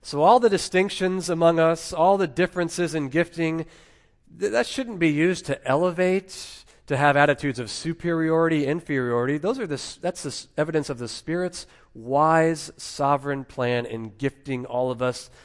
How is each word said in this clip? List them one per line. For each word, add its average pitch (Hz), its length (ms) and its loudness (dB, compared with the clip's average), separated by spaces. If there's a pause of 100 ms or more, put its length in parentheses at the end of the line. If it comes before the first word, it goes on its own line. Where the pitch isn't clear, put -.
So 143 200 -4
all 220 180 8
the 233 100 4
distinctions 185 800 0
among 165 300 4
us, 160 320 2
all 185 260 4
the 190 100 0
differences 170 680 -2
in 143 140 -4
gifting, 165 560 -2 (720)
th-, 101 120 -2
that 233 160 2
shouldn't 233 320 -6
be 165 100 4
used 165 380 0
to 135 200 -4
elevate, 180 960 0 (220)
to 139 120 -2
have 143 200 4
attitudes 143 400 2
of 113 140 -8
superiority, 160 960 0
inferiority. 135 720 0
Those 208 180 -2
are 233 80 -6
the 147 100 -6
s-, - 240 -12
that's 180 220 -6
the 147 80 -6
s-, - 260 -12
evidence 151 360 -2
of 123 80 -6
the 120 80 -8
Spirit's 175 580 -6 (300)
wise, 156 840 2
sovereign 139 680 -2
plan 123 420 -2
in 113 300 -8
gifting 131 480 -4
all 127 260 -2
of 120 100 -4
us 123 300 -4 (140)